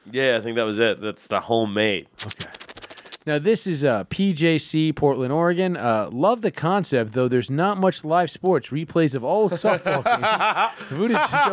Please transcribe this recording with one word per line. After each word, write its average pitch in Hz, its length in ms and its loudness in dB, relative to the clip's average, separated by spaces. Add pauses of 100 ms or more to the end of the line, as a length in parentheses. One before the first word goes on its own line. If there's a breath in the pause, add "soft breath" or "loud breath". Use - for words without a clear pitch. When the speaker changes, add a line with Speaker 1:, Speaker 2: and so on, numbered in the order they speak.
(100)
Speaker 1:
Yeah, 127 260 2
I 110 40 -2
think 113 160 -4
that 117 80 2
was 107 140 -2
it. 110 220 2
That's 104 260 -8
the 101 140 -2
homemade. 107 640 0 (180)
Speaker 2:
Okay. - 240 -8 (800 loud breath)
Now, 151 140 0
this 202 260 0
is, 151 180 -2
uh, 110 200 2
P 196 280 0
J 160 240 2
C, 156 360 0
Portland, 135 400 0
Oregon. 175 440 0
Uh, 110 360 0
love 202 300 0
the 208 100 -2
concept, 147 600 -2
though 127 140 2
there's 123 240 0
not 185 260 0
much 185 280 0
live 165 260 2
sports, 180 400 0
replays 151 460 0
of 117 80 -6
old 190 280 2
softball 185 520 0
games. 214 800 0
Speaker 1:
<laughs> - 60 -14
Speaker 2:
The 131 40 -8
food 208 160 0
is 226 60 2
just 311 160 0 (200)